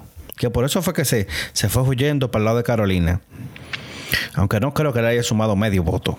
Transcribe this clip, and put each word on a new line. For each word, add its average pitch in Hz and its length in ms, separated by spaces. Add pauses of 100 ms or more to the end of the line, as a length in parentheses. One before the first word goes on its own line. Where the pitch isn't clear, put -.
(360)
Que 120 140
por 120 160
eso 185 160
fue 175 100
que 156 140
se, 107 220 (260)
se - 160
fue 127 120
huyendo 135 480
para 110 120
el - 20
lado 117 140
de 117 60
Carolina. 92 580 (1120)
Aunque 101 240
no 139 160
creo 151 180
que 117 100
le 113 60
haya 120 140
sumado 110 320
medio 95 300
voto, 90 340